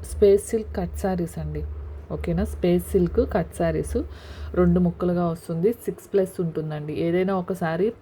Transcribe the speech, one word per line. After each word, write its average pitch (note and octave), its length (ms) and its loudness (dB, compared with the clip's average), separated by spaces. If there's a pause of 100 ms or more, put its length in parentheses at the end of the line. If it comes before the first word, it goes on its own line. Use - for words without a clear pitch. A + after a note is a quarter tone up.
(100)
స్పేస్ G3 400 6
సిల్క్ A3 260 -2
కట్ F3 260 -4
శారీస్ F3+ 400 -2
అండి. D3+ 200 -6 (520)
ఓకేనా? E3+ 380 -2
స్పేస్ F3 400 2
సిల్క్ F3 260 4 (140)
కట్ F3 260 -2
శారీస్ E3 380 0 (640)
రెండు F3+ 260 6
ముక్కలుగా F3 480 0
వస్తుంది. E3+ 380 0 (160)
సిక్స్ - 260 -8
ప్లస్ F#3+ 320 0
ఉంటుందండి. D3+ 500 -4 (120)
ఏదైనా F#3 360 2
ఒక F3+ 200 -4
శారీ E3+ 260 2 (140)